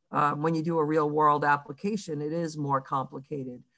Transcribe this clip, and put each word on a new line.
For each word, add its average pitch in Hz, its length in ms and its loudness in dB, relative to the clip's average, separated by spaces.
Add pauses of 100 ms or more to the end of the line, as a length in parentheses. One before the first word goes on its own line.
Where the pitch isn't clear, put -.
(120)
uh, 147 220 2
when 156 220 0
you 156 80 -2
do 170 140 0
a 151 80 2
real 151 240 2
world 147 340 4
application, 147 800 -2
it 147 100 -4
is 160 260 -4
more 139 220 0
complicated. 135 840 -8 (160)